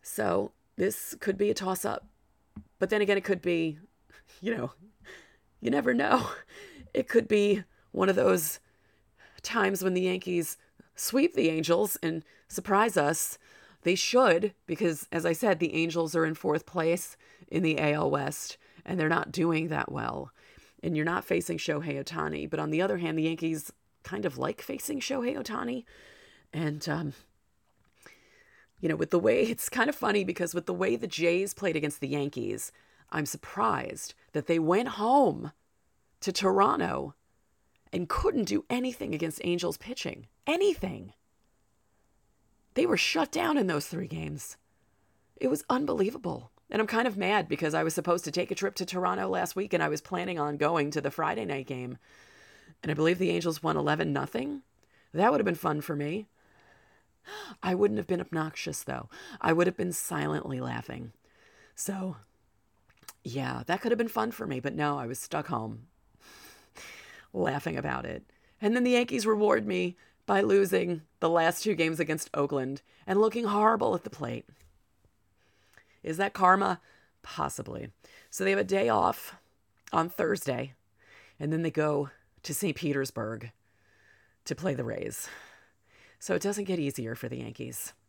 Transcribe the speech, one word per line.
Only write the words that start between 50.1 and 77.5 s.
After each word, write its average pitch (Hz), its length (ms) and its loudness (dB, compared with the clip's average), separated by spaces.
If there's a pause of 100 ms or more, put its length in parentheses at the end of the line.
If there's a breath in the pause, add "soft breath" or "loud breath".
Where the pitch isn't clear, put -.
on 147 180 -2
going 147 360 2
to 151 80 -2
the 143 100 -2
Friday 170 340 -2
night 135 220 -4
game. 127 320 -8 (840 loud breath)
And 156 120 -2
I - 20 0
believe 165 240 4
the 180 120 2
Angels 165 300 0
won 156 160 0
eleven 151 360 2
nothing. 240 500 -4 (500 soft breath)
That 208 200 4
would 277 80 4
have 214 40 2
been 180 120 2
fun 151 240 0
for 147 160 -4
me. 160 320 -4 (1300 loud breath)
I 185 140 0
wouldn't 208 240 4
have 185 80 -4
been 180 140 0
obnoxious, - 640 -6
though. - 240 -8 (320 loud breath)
I 165 120 4
would 175 140 6
have 180 100 0
been 180 160 -2
silently 147 680 -4
laughing. 120 500 -8 (640 soft breath)
So, 190 440 -6 (1080)
yeah, 127 420 -4
that 180 140 0
could 226 100 0
have 233 80 4
been 233 80 2
fun 220 240 -2
for - 160 -8
me. 131 140 -2
But 135 160 -4
no, 147 200 0
I 127 100 -6
was 127 120 -8
stuck - 300 -6
home 110 400 -6 (1400 loud breath)
laughing 165 440 -2
about 135 300 -4
it. - 160 -10 (380 soft breath)
And 214 160 2
then 247 80 2
the 247 80 4
Yankees 240 340 2
reward 214 400 4
me 180 300 -2 (280 soft breath)
by 196 160 4
losing 185 640 4 (160)
the 165 100 2
last 165 360 2
two 214 100 2
games 160 240 0
against 156 340 -2
Oakland 139 480 -2 (280 soft breath)
and 196 120 4
looking 220 260 4
horrible 208 500 4
at - 80 -6
the 214 60 -10
plate. 120 360 -6 (1600 soft breath)
Is 160 140 -6
that 196 160 0
karma? 190 480 6 (420 soft breath)
Possibly. - 680 -6 (400 loud breath)